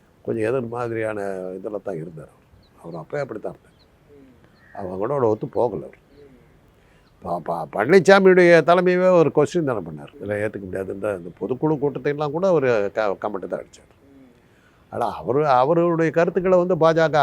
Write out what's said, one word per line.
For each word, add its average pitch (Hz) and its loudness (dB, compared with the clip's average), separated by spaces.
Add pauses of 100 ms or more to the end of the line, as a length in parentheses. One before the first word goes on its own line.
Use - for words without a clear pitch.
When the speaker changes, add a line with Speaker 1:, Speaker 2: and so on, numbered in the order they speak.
(240)
Speaker 1:
கொஞ்சம் 113 -4
எதிர் 127 -4
மாதிரியான 113 -6 (100)
இதுல 95 -10
தான் 98 -8
இருந்தார் 80 -14
அவர். - -20 (360)
அவர் 170 -14
அப்பயே 147 -10
அப்படித்தான் 110 -10
இருந்தார். - -20 (340)
Speaker 2:
ம். - -20
Speaker 1:
அவங்க 95 -10
கூட 120 -4
அவ்வளோ 117 2
ஒத்து 107 -2
போகல 117 -4
அவர். - -20 (1200)
Speaker 2:
ம். - -6
Speaker 1:
ப-, - -
ப-, 170 -6
பழனிசாமியுடைய 180 6
தலைமையவே 180 2
ஒரு 165 4
கொஸ்டின் 156 0
தானே 127 -2
பண்ணார். 78 -14
இதெல்லாம் 101 -6
ஏத்துக்க 104 -4
முடியாதுன்னு 98 -8
தான் 101 -4
இந்த 87 -14 (100)
பொதுக்குழு 131 -2
கூட்டத்தையெல்லாம் 143 -4
கூட 170 -2
அவர் 123 2
க-, 104 -4
கமெண்ட் 98 -6
தான் 90 -8
அடிச்சார். - -20
Speaker 2:
ம். - -20 (960)
Speaker 1:
ஆனா 107 -6
அவரு, 131 -2
அவருடைய 160 2
கருத்துக்களை 180 2
வந்து 180 2
பாஜக, 160 2